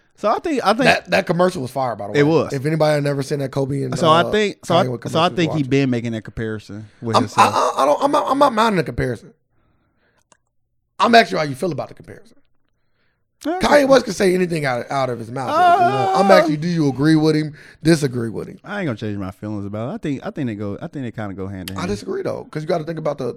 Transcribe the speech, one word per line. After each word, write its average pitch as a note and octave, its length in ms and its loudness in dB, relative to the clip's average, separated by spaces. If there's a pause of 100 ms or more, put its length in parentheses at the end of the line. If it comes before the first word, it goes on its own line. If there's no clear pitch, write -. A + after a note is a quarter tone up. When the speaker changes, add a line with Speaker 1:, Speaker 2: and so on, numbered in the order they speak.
(160)
Speaker 1:
So G3+ 120 -2
I F#4+ 100 2
think, D#4+ 260 -2
I F#3+ 100 4
think B3 100 0
Speaker 2:
That, F3+ 260 2
that F#3 160 0
commercial F3+ 360 0
was B2 80 -8
fire, B2+ 260 -4
by G2+ 100 -10
the G#2 60 -8
way. C3+ 80 0
Speaker 1:
It - 40 8
was. D3+ 280 2
Speaker 2:
If C3+ 140 -4
anybody D3+ 280 2
had C#3+ 100 0
never C#3+ 180 -2
seen C#3+ 160 -4
that C#3 140 -4
Kobe C#3 300 -2
and, C3 160 -4
Speaker 1:
So E3+ 100 4
I D#3 120 6
Speaker 2:
uh, - 100 0
Speaker 1:
think, G#3 360 -2
so F3 80 2
Speaker 2:
Kanye F3 100 4
Speaker 1:
I, C3 40 -2
Speaker 2:
West A#2+ 240 -8
Speaker 1:
so E3 60 0
I E3+ 100 4
Speaker 2:
commercial, C#3 80 -10
Speaker 1:
think E3 160 0
he D#3 60 -2
Speaker 2:
watch C#3+ 80 -2
it. B2 40 -4
Speaker 1:
been C#3 200 2
making A#2 220 -2
that A2 120 -6
comparison A2 640 -10 (140)
with A#2 160 -2
Speaker 2:
I'm, A2+ 60 2
Speaker 1:
himself. - 320 2
Speaker 2:
I, - 40 0 (200)
I, - 40 2
I C4+ 40 4
don't, D4 160 2
I'm C#4+ 80 2
not, D4 180 0
I'm C4+ 100 0
not C#4+ 140 4
minding A3 260 2
the D#3 60 0
comparison. B2+ 480 -6 (1700)
I'm A3+ 160 4
asking G#3 240 6
how D#3+ 60 0
you C#3+ 100 -6
feel E3+ 180 -4
about B2+ 160 -8
the - 60 -20
comparison. - 420 -20 (1080)
Speaker 1:
Okay. F4+ 200 -2
Speaker 2:
Kanye C#4 220 6
West C4+ 160 6
can G3+ 80 -6
say F3+ 220 2
anything E3+ 320 0
out, A#2+ 240 -4
out C3+ 180 -2
of A#2+ 100 -6
his A2+ 120 -12
mouth. B2+ 180 -6
Speaker 1:
Uh, F4+ 640 4
Speaker 2:
I'm - 160 4
asking D#4+ 200 6
you, G#3+ 80 0
do D#3+ 100 -2
you E3 220 2
agree C#3+ 260 4
with D#3 180 4
him, D3+ 200 -4 (280)
disagree C#3 460 2
with G2+ 200 -8
him? G2+ 140 -18
Speaker 1:
I G3+ 180 -8
ain't F#3 60 -4
gonna A#2 120 -4
change G#2+ 180 -6
my F#2+ 140 -6
feelings G#2 340 -10
about G#2+ 240 -8
it. E3+ 60 -8
I - 20 -10
think, D3 300 -6
I F#3+ 40 -8
think D3 180 -4
they A2 60 -4
go, G2+ 280 -6
I - 60 -10
think C3+ 180 -10
they A2+ 40 -10
kinda G#2 240 -8
go F#2+ 120 -8
hand F#2+ 240 -10
in F#2+ 80 -10
Speaker 2:
I - 20 -6
Speaker 1:
hand. F2+ 100 -4
Speaker 2:
disagree - 300 -6
though, A#2+ 300 -6
'cause D#3 100 -8
you D#3 80 -10
gotta E3+ 160 -2
think D#3+ 140 -8
about D#3 180 -4
the, - 200 -6